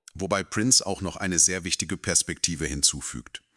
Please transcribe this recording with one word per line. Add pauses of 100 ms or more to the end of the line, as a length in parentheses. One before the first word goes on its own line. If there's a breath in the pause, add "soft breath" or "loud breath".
(140)
Wobei
Prince
auch
noch
eine
sehr
wichtige
Perspektive
hinzufügt. (140)